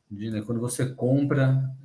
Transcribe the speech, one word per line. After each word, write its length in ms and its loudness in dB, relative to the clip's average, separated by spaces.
de, 200 -8
né, 120 -4
quando 180 -4
você 340 -2
compra, 720 2